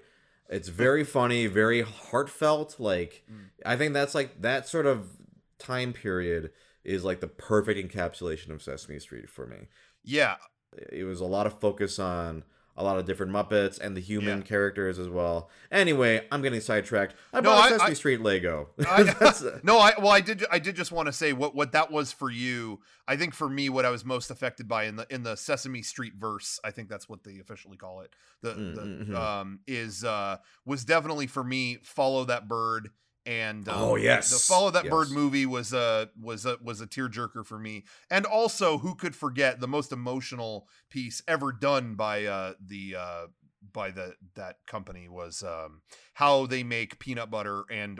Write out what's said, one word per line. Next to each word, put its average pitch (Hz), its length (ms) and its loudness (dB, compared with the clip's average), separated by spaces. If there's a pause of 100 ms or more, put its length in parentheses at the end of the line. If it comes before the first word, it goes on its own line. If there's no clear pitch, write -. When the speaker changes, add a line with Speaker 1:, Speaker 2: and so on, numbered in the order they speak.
(480)
Speaker 1:
it's 92 200 -8
very 127 360 4
funny, 120 420 2
very 110 360 4
heartfelt. 151 1000 -2
Like, 90 500 -2
Speaker 2:
Mm. 104 200 -20 (160)
Speaker 1:
I 120 100 0
think 147 180 0
that's, 143 200 0
like, 139 280 -4
that 123 260 -2
sort 160 180 0
of 113 300 0 (420)
time 127 340 -4
period 87 600 -2 (300)
is, 92 220 -2
like, 92 160 -2
the 87 80 -6
perfect 107 520 0
encapsulation 85 680 -6
of 78 120 -12
Sesame 71 360 -12
Street 57 320 -16
for 65 160 -16
me. 52 220 -18 (340)
Speaker 2:
Yeah. 127 340 2 (540)
Speaker 1:
It 80 140 -8
was 92 160 -6
a 92 60 -4
lot 98 200 0
of 107 140 -8
focus 101 380 -2
on 85 460 -4 (320)
a 80 60 -6
lot 98 160 2
of 92 80 -2
different 95 240 -2
Muppets 101 480 2
and 98 180 -8
the 92 40 -6
human 101 400 -2
Speaker 2:
Yeah. 95 40 -10
Speaker 1:
characters 98 540 0
as 92 100 -6
well. 85 400 -2 (220)
Anyway, 131 640 4
I'm 139 100 -2
getting 127 180 0
sidetracked. 104 540 0 (180)
I 254 80 0
Speaker 2:
No, 240 100 6
Speaker 1:
bought - 100 10
a - 20 12
Speaker 2:
I, 233 60 10 (100)
Speaker 1:
Sesame 185 140 4
Speaker 2:
I, - 20 -4
Speaker 1:
Street 131 260 2
Lego. 87 540 0
<laughs> 151 100 -2
Speaker 2:
I, 196 200 8
Speaker 1:
That's 196 480 6
Speaker 2:
<laughs> - 100 -14
no, 220 160 8
I, 214 180 12
well, 208 140 4
I 202 100 8
did, 196 300 -2
I 175 80 4
did 175 160 -4
just 170 160 -6
wanna 160 220 -2
say 151 200 0
what, 131 220 -2
what 139 160 0
that 156 220 2
was 151 180 -2
for - 220 -6
you. 117 480 -4 (260)
I 135 100 0
think 156 160 -2
for 151 160 -4
me, 139 200 -2
what 131 160 2
I 123 60 2
was 117 140 -4
most 127 240 -4
affected 123 380 -8
by 107 200 0
in 107 100 -8
the, 113 120 -10
in 131 140 -8
the 113 140 -6
Sesame 131 460 -6
Street 113 360 -10
verse, 104 460 -6
I 107 80 -8
think 107 160 -14
that's 101 200 -14
what 104 140 -18
they 98 160 -18
officially 95 380 -20
call 92 240 -16
it. 92 120 -20 (300)
The, 113 120 -6
Speaker 1:
Mm, 95 200 -8
Speaker 2:
the, 104 80 -10
Speaker 1:
mm-hmm. 101 340 -10
Speaker 2:
um, 101 520 -6
is, 113 340 -8
uh, 101 360 -2 (260)
was 131 200 -6
definitely 151 440 2
for 131 160 -6
me, 123 400 -4
Follow 135 400 0
That 120 240 -4
Bird. 113 420 -2 (360)
And, 110 420 -6
Speaker 1:
Oh, 107 280 2
Speaker 2:
um, - 0 -
Speaker 1:
yes. 110 320 4
Speaker 2:
the 123 120 4
Follow 190 300 4
That 170 200 2
Bird 156 200 2
Speaker 1:
Yes. - 20 -6
Speaker 2:
movie 139 340 2
was 123 260 -4
a, 113 380 2 (100)
was 110 240 -10
a, 123 180 -2
was 117 200 -10
a 113 40 -12
tearjerker 120 580 -8
for 110 140 -14
me. 107 260 -12 (260)
And 196 160 2
also, 208 520 2
who 170 160 -6
could 175 220 -8
forget 131 440 0
the 123 80 -4
most 143 240 -2
emotional 123 760 -8 (220)
piece 123 360 -10
ever 143 260 0
done 123 420 0
by, 104 320 -2
uh, 95 340 -4
the, 98 360 -10
uh, 87 300 -10 (460)
by 101 200 -6
the, 92 220 -10 (200)
that 92 320 -14
company 92 420 -12
was, 87 340 -12
um, 80 400 -10 (320)
how 143 320 4
they 127 160 -2
make 117 360 -6
peanut 117 320 -8
butter 104 400 -4
and 104 300 -8